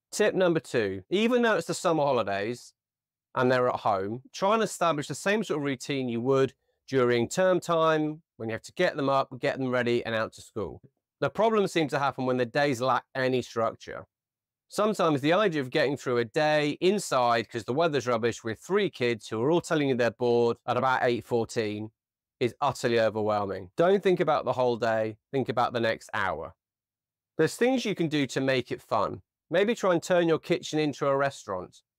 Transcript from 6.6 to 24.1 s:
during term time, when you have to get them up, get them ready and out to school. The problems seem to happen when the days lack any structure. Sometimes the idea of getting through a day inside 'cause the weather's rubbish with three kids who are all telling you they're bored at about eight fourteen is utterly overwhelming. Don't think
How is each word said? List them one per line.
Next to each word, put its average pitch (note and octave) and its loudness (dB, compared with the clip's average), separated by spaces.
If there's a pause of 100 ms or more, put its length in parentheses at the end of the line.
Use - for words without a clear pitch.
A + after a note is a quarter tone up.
during A#2+ 2
term F#3 2
time, D#3+ 0 (140)
when A2+ -8
you A2 -4
have A2 -8
to - -20
get F3+ 0
them C3+ -2
up, C3+ 2 (120)
get C#3+ -2
them C3 -2
ready A#2+ 0
and A2+ -4
out A2 -4
to - -20
school. E2+ -10 (380)
The - -2
problems G#3+ 2
seem D#3+ 2
to D3 -4
happen C3+ -2
when B2+ 0
the B2 0
days C#3+ 0
lack B2+ 0
any B2+ 0
structure. - -6 (680)
Sometimes F3+ 2
the D3 2
idea F3+ 2
of B2+ -6
getting C#3+ 0
through A#2+ -2
a A#2 0
day D3+ 0
inside B2+ 2
'cause A2+ -8
the A#2+ -4
weather's C#3+ 0
rubbish A#2 -2
with A2+ -8
three F#3+ 0
kids A#2+ -2
who A2 -4
are C#3+ 2
all E3+ 2
telling D3+ 0
you C3 2
they're A#2 2
bored A#2+ 2
at A#2+ -2
about C3 0
eight A#2+ 2
fourteen G#2+ -4 (480)
is A#2+ 0
utterly B2 2
overwhelming. G#2 0
Don't F#3 4
think F3+ 2